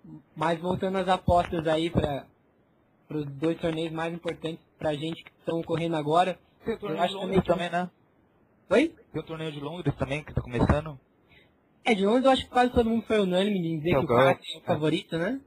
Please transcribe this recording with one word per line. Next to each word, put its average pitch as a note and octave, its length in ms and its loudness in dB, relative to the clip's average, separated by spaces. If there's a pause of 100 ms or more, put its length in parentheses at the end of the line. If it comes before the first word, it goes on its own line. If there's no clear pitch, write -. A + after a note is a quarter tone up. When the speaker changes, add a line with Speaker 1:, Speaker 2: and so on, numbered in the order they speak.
(360)
Speaker 1:
Mas E3 240 -2
voltando F#3 380 -2
às F#3 100 -2
apostas F3 600 2
aí D#3+ 220 0
pra, D3 360 -2 (800)
pros D3+ 180 -6
dois D3 340 -2
torneios D#3+ 320 -2
mais E3 220 -4
importantes E3 500 -8 (140)
pra D#3 160 -2
gente D#3+ 300 -6
que - 160 -20
estão E3 200 -4
ocorrendo E3 360 -2
agora, E3 420 2 (260)
Speaker 2:
Tem A3+ 100 -2
o - 20 -2
Speaker 1:
eu - 40 -14
Speaker 2:
torneio F3 240 -4
Speaker 1:
acho F3+ 100 0
Speaker 2:
de G3 60 -10
Londres F#3 220 2
Speaker 1:
também - 0 -
que - 60 -2
Speaker 2:
também, F3 220 0
né? F3 200 -2 (800)
Speaker 1:
Oi? C#4 260 4 (160)
Speaker 2:
Tem D3+ 100 -8
o - 40 -10
torneio D#3+ 260 -8
de D3 80 -10
Londres D3 360 -4
também, C#3 280 -4
que - 100 -16
tá B2+ 80 -2
começando. B2+ 580 0 (840)
Speaker 1:
É, - 120 4
de F#3+ 100 0
Londres B3 200 4
eu C4+ 60 8
acho C4 120 2
que - 60 -14
quase B3 240 2
todo A#3 160 4
mundo A3+ 160 0
foi A3 140 2
unânime F#3+ 500 2
em E3 100 -2
dizer D#3 140 0
Speaker 2:
É D3 40 4
o B2+ 80 2
Speaker 1:
que - 0 -
o A#2 100 2
Carlsen C3 120 8
é C3+ 40 6
o C3+ 40 4
Speaker 2:
Carlsen, - 260 -14
é. - 40 -18
Speaker 1:
favorito, E3 520 -2
né? G#3+ 300 -2